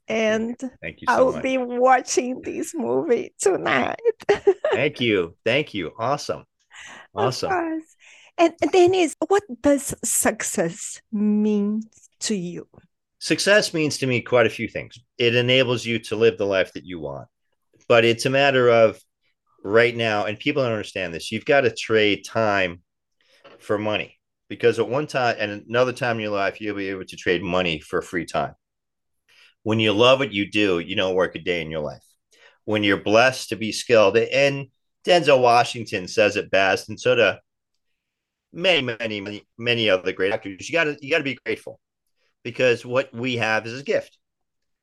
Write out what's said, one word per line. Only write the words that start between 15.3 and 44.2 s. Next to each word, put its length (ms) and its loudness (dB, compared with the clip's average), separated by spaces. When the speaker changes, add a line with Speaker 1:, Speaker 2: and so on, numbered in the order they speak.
Speaker 2:
enables 500 2
you 160 -2
to 160 -8
live 220 2
the 80 -2
life 280 0
that 120 -14
you 140 -12
want. 280 -12
But 160 6
it's 220 2
a 40 -2
matter 380 4
of 320 6
right 300 4
now, 320 0
and 120 -6
people 240 -2
don't 100 -2
understand 400 -6
this, 200 -10
you've 120 -6
got 180 4
to 120 0
trade 500 0
time 580 -2
for 180 -4
money. 380 -4
Because 300 2
at 100 0
one 180 -2
time 320 -2
and 300 -6
another 240 0
time 240 -4
in 60 -6
your 100 -4
life, 280 -2
you'll 160 -8
be 120 -6
able 160 -8
to 120 -18
trade 260 0
money 380 -2
for 200 -6
free 240 -6
time. 300 -6
When 180 0
you 120 4
love 280 4
what 120 -4
you 180 -4
do, 280 0
you 180 -8
don't 200 0
work 180 0
a 60 -10
day 200 -4
in 100 -10
your 120 -6
life. 220 -10
When 200 -2
you're 180 4
blessed 480 2
to 60 -6
be 160 -6
skilled, 440 4
and 520 0
Denzel 380 4
Washington 640 2
says 280 2
it 140 -6
best, 380 0
and 100 -12
so 180 0
do 160 4
many, 300 0
many, 380 -6
many, 220 -10
many 320 0
other 220 2
great 200 -2
actors, 360 -8
you 40 -14
gotta, 300 -2
you 80 -12
gotta 140 0
be 200 -6
grateful, 340 -10
because 440 0
what 280 -2
we 220 -4
have 300 0
is 120 -12
a 60 -16
gift. 320 -4